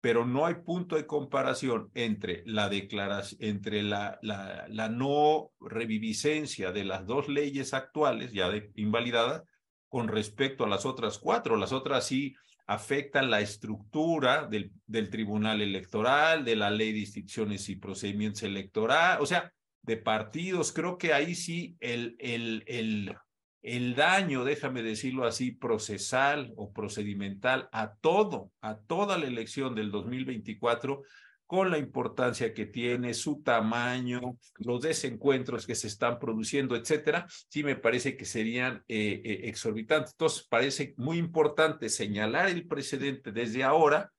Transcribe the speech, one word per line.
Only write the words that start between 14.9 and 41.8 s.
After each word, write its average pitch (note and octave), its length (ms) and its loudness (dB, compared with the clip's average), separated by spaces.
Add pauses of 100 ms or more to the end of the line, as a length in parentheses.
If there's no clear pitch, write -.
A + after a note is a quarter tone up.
Tribunal G#2+ 500 0
Electoral, A#2+ 840 2
de A#2 100 4
la G#2 160 2
Ley A2 220 2
de G#2+ 80 -2
Instituciones G#2 680 -6
y G2 60 -6
Procedimientos G2+ 720 -4
Electoral, A2 760 2
o C#3+ 60 2
sea, E3+ 260 0 (300)
de A2+ 140 -2
partidos. D#3 720 0
Creo F3 260 -2
que E3 160 0
ahí D#3 220 2
sí E3+ 460 -6
el, A#2+ 400 -4
el, A#2 480 -4
el, A2 480 -2 (460)
el B2 340 -2
daño, D#3 480 4
déjame C3 380 -2
decirlo B2 440 -2
así, B2 240 0
procesal B2 1040 0
o G#2 160 -10
procedimental G2+ 1000 -2
a A2 220 -4
todo, E3 680 2
a A2 180 -8
toda F#3 400 0
la D3+ 80 -2
elección B2 480 -4
del G#2+ 160 -2
dos G2+ 160 -4
mil B2+ 180 -4
veinticuatro, A#2 800 -2 (440)
con F#3 260 2
la D#3 60 2
importancia B2 760 -2
que G#2+ 100 -4
tiene, A#2+ 480 -2
su C#3 300 -4
tamaño, B2 960 0 (200)
los B2 240 -2
desencuentros B2+ 840 0
que A#2 80 -4
se A2 140 -4
están A#2+ 320 0
produciendo, A#2+ 560 0
etcétera, D#3 500 0 (220)
sí D3+ 160 -4
me C#3 100 2
parece A#2+ 420 2
que - 80 -12
serían, A#2+ 600 -2
eh, G#2 380 0
eh, G#2+ 240 -4
exorbitantes. A2 640 0
Entonces, - 360 -2
parece C3+ 480 0
muy D#3 220 -2
importante D#3 720 2